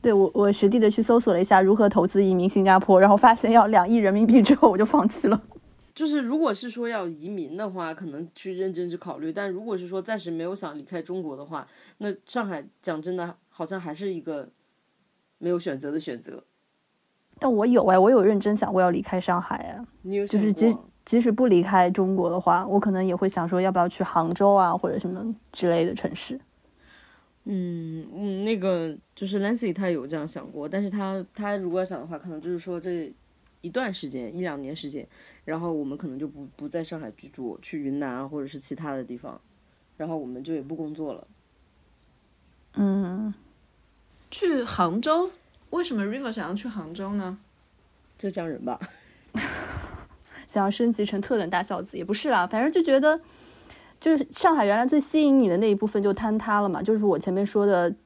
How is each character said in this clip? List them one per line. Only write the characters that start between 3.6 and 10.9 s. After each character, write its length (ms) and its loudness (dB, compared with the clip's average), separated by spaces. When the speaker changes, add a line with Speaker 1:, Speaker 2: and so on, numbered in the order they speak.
Speaker 1:
两 200 6
亿 100 4
人 160 4
民 120 4
币 160 8
之 140 8
后， 140 8
我 80 2
就 80 4
放 240 2
弃 180 -2
了。 140 2
Speaker 2:
就 120 -2
是 140 0
如 160 -2
果 160 0
是 160 -10
说 180 -8
要 200 -6
移 200 -12
民 300 -8
的 120 -6
话， 240 -8
可 120 -14
能 300 -12
去 180 -12
认 180 -4
真 160 -8
去 80 -10
考 220 -12
虑； 160 -8
但 160 -6
如 160 -8
果 100 -6
是 120 -8
说 120 -8
暂 180 -8
时 120 -10
没 140 -6
有 120 -6
想 220 -12
离 60 -16
开 180 -10